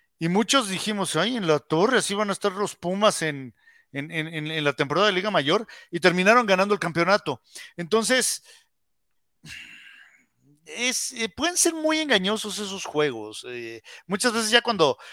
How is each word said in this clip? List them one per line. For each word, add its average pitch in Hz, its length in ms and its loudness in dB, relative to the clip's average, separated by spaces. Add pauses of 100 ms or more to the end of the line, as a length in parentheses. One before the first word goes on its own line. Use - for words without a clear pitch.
(180)
y 165 100 -2
muchos 220 400 2
dijimos, 190 460 -4
"Ay, 208 220 0
en 196 100 -4
la 151 140 4
torre 208 380 2
así 190 160 0
van 202 160 0
a - 20 -2
estar 202 180 -2
los 190 240 -4
Pumas 190 480 0
en, 139 320 -6 (380)
en, 143 180 -8
en, 160 160 -4
en, 156 240 -6
en 156 140 -2
la 143 80 4
temporada 151 340 0
de 208 60 4
Liga 196 180 -2
Mayor", 180 380 2 (240)
y 175 80 -4
terminaron 185 460 6
ganando 196 280 2
el 196 60 0
campeonato. 165 600 0 (360)
Entonces, 214 640 0 (2250)
es, 233 480 -4
eh, 233 160 -6
pueden 330 280 -4
ser 339 180 2
muy 311 260 0
engañosos 208 580 0
esos 196 260 -10
juegos. 120 640 -2
Eh, 117 340 -12 (260)
muchas 208 240 -2
veces 220 180 -2
ya 240 120 2
cuando 160 360 0 (140)